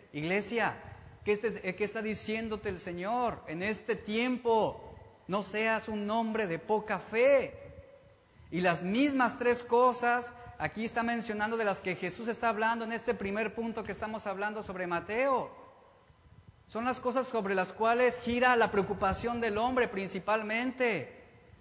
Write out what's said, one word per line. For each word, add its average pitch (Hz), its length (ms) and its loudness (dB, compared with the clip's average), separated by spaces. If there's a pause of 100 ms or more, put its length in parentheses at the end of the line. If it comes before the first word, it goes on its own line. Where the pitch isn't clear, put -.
(140)
Iglesia, 196 640 0 (500)
¿qué 208 60 4
este-, 208 360 -2
eh, 185 80 -2
qué 208 80 -4
está 208 180 -2
diciéndote 214 680 -4
el 185 100 -6
Señor? 196 680 -2
En 165 160 -4
este 214 320 -2
tiempo, 226 1000 0 (320)
no 196 140 0
seas 220 460 0
un 208 240 -2
hombre 220 360 0
de 165 120 -2
poca 214 400 0
fe. 240 600 4 (920)
Y 175 100 0
las 170 220 4
mismas 254 560 2
tres 240 240 4
cosas, 240 720 4 (260)
aquí 180 260 -2
está 226 160 -2
mencionando 226 560 -2
de 226 80 2
las 190 160 0
que 180 140 -2
Jesús 185 320 -6
está 226 220 0
hablando 226 360 0
en 226 60 -6
este 226 240 -2
primer 202 400 -2
punto 226 280 -4
que 202 80 -6
estamos 220 360 -6
hablando 208 340 -4
sobre 185 240 -6
Mateo. 202 640 0 (1160)
Son 226 180 -4
las 254 140 -2
cosas 247 280 0
sobre 196 280 0
las 185 180 0
cuales 240 480 4
gira 247 340 4
la 220 140 6
preocupación 202 720 0
del 214 160 0
hombre 247 300 2
principalmente. 214 1300 -2 (400)